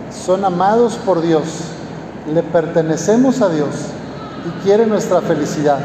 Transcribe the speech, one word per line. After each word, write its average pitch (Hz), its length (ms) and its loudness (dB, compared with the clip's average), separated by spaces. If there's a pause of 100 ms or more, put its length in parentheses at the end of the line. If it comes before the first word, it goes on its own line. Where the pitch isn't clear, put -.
(100)
son 190 340 0
amados 196 520 2
por 175 260 0
Dios, 160 220 2 (880)
le 165 80 2
pertenecemos 170 1000 2
a 202 80 4
Dios 151 200 0 (760)
y 170 200 -8
quiere 208 200 4
nuestra 185 360 2
felicidad, 147 640 0